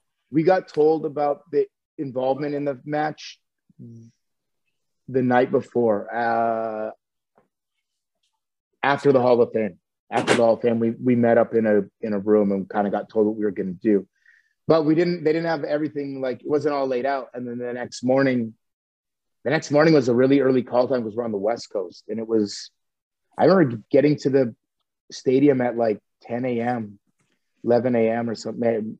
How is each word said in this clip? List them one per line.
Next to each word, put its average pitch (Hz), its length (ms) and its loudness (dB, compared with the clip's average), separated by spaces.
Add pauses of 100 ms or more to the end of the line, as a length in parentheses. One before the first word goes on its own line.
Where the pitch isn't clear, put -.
(300)
we 156 140 2
got 185 240 2
told 156 380 2
about 147 460 -4
the 143 160 2 (300)
involvement 135 560 -4
in 143 120 -4
the 135 180 -6
match 147 560 -6 (1700)
the 127 160 0
night 127 280 2
before. 113 640 0
Uh, 113 760 -2 (1900)
after 139 300 2
the 127 80 4
Hall 123 200 4
of 113 120 0
Fame, 110 260 -4 (320)
after 120 240 0
the 120 80 4
Hall 113 120 4
of 110 60 -6
Fame, 117 180 0
we, 117 120 0
we 123 240 0
met 117 220 4
up 113 180 2
in 113 100 0
a, 104 180 2 (180)
in 110 120 -6
a 101 60 -2
room 107 320 2
and 98 180 -4
kinda 101 200 -2
got 98 200 -4
told 110 160 0
what 110 120 -2
we 107 80 -4
were 104 60 -4
gonna 95 200 -8
do. 98 340 0 (640)
But 156 160 2
we 156 120 2
didn't, 175 280 0
they 156 80 2
didn't 165 160 -2
have 156 160 -4
everything, 147 580 -6
like, 127 200 -6
it - 80 -10
wasn't 147 260 0
all 135 120 -2
laid 127 180 -4
out. 135 280 -4
And 123 140 -10
then 120 100 -10
the 123 160 -8
next 123 300 -12
morning, 127 500 2 (920)
the 117 40 -2
next 147 220 -2
morning 156 220 6
was 127 160 4
a 120 40 2
really 135 280 4
early 131 200 2
call 123 280 0
time 127 140 -2
'cause 107 120 -8
we're 120 80 -4
on 117 80 -6
the 104 60 -4
West 110 340 -4
Coast. 92 380 -8
And 117 100 -8
it 113 80 -8
was, 110 420 -2 (680)
I 117 80 2
remember 147 440 4
getting 139 280 4
to 143 120 -4
the 131 260 0 (560)
stadium 135 500 2
at, 123 140 -2
like, 113 240 0 (220)
ten 120 240 -8
A 120 160 -2
M, 117 380 -6 (640)
eleven 120 320 2
A 113 160 2
M 117 180 -4
or 107 60 -6
something, 117 280 -8
and, 113 360 -2